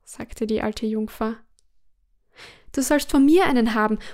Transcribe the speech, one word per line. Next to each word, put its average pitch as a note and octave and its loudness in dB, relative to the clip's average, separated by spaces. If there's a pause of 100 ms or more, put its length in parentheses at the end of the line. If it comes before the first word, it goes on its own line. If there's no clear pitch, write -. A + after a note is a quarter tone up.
sagte - -10
die G#3+ -2
alte G#3+ -4
Jungfer. A3 -4 (1400)
"Du C#4 -2
sollst C#4+ 0
von C#4 4
mir E4 6
einen A#3 2
haben, G#3+ 0 (160)